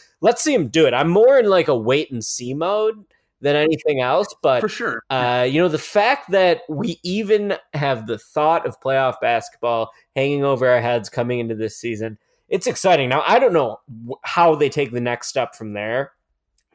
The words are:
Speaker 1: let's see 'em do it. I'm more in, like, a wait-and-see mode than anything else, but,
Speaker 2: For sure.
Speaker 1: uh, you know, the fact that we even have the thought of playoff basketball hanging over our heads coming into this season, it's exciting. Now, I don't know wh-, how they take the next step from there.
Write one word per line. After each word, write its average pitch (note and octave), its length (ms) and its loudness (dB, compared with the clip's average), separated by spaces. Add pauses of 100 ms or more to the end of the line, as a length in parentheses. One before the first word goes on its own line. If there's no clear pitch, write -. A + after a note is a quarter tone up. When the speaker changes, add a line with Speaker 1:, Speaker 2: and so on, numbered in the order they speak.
(200)
Speaker 1:
let's A#3 220 2
see D4 140 2
'em D3+ 120 -2
do D#3+ 180 4
it. A#2+ 80 2
I'm C#3+ 140 0
more A#3 300 6
in, A#3 80 4
like, F#3 220 4
a C#3+ 80 2
wait-and-see B2 800 -2
mode G#3 500 -2 (380)
than C#3+ 140 2
anything D3+ 440 0
else, D3+ 420 0
but, C3 180 2
Speaker 2:
For A#2 80 -2
sure. C3+ 400 -8
Speaker 1:
uh, B2 420 0
you D3 100 2
know, F3+ 80 4
the D3+ 100 -2
fact A3 520 -2
that F3+ 380 2
we E3+ 340 -6
even G3+ 540 0 (160)
have C#3 340 -2
the A2+ 120 -4
thought D#3 480 0
of B2 140 -10
playoff C3+ 380 0
basketball A2+ 720 -2 (240)
hanging C#3 300 0
over C3 240 2
our B2 120 4
heads A#2 280 -2
coming B2 300 -4
into A2+ 160 -6
this G#2+ 200 -6
season, A2 440 -8 (300)
it's - 180 -4
exciting. D#3 420 2
Now, C3+ 180 0
I G#3 120 4
don't B3 160 4
know B2 260 0 (260)
wh-, B2 160 -12
how E3+ 320 2
they D3 140 2
take C3 240 -4
the B2 80 -4
next A#2+ 280 -4
step B2 260 -4
from A2 180 -12
there. A2+ 400 -4 (640)